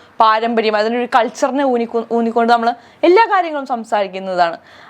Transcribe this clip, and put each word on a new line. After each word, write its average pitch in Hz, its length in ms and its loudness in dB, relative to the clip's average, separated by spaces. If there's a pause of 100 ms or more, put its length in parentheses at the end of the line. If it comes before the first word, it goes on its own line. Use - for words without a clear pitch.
(200)
പാരമ്പര്യം, 220 560 2
അതിനൊരു 233 400 -2
കൾച്ചറിനെ 254 480 0
ഊന്നിക്കൊ-, 233 480 -2
ഊന്നിക്കൊണ്ട് 233 400 0
നമ്മൾ 226 220 0 (280)
എല്ലാ 370 300 6
കാര്യങ്ങളും 320 340 -2
സംസാരിക്കുന്നതാണ്. 190 920 -2 (320)